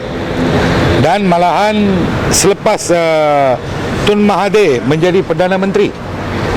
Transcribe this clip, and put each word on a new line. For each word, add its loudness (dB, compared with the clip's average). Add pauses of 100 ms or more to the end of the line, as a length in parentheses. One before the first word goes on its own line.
(1000)
Dan 2
malahan 2 (560)
selepas, 0
uh, 2 (560)
Tun 2
Mahathir 2
menjadi 2
Perdana 0
Menteri, 0 (640)